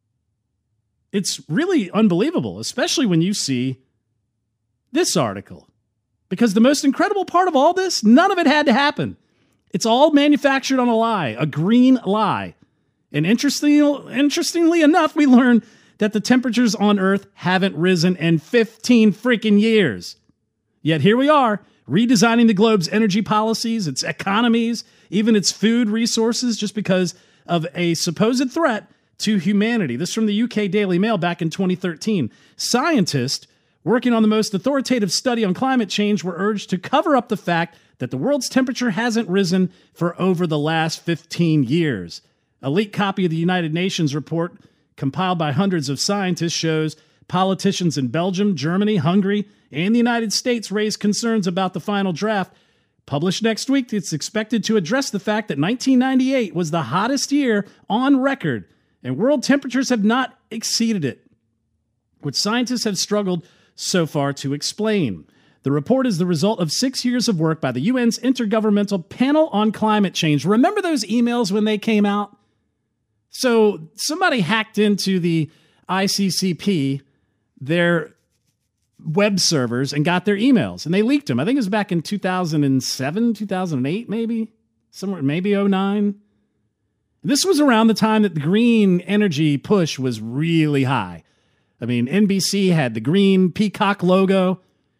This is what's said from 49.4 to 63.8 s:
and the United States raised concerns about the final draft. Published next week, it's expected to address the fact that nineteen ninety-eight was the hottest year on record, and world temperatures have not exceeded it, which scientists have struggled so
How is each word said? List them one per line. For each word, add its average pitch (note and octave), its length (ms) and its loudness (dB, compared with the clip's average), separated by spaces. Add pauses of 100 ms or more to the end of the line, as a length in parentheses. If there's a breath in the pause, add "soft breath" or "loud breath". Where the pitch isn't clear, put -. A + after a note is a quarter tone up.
and F3 240 -2
the A#3+ 60 2
United A#3 320 0
States A#3+ 400 -4
raised G#3+ 300 -2
concerns G#3+ 440 0
about F#3 280 -2
the E3 80 -8
final G3 320 -2
draft. G3+ 400 -4 (520)
Published D#3+ 380 -2
next A3 260 -2
week, C4+ 220 -2
it's G3+ 220 -6
expected G#3+ 500 -4
to A3 140 0
address G#3+ 320 -2
the G3+ 100 -6
fact G#3+ 300 -4
that C#3+ 100 -4
nineteen B3 400 0
ninety-eight C4 560 0
was E3 160 -2
the E3 120 -2
hottest G#3+ 500 -2
year A#3 340 0 (220 soft breath)
on C4 320 2
record, E3+ 440 -2 (380)
and B2+ 140 -6
world B3+ 260 0
temperatures C4+ 460 0
have A3 160 0
not B3 340 0 (100)
exceeded A3+ 540 -2
it, A#2 240 -8 (920)
which C#3+ 140 -8
scientists A#3 500 -2
have G3+ 120 -2
struggled F#3+ 480 -2 (300 soft breath)
so E3+ 300 0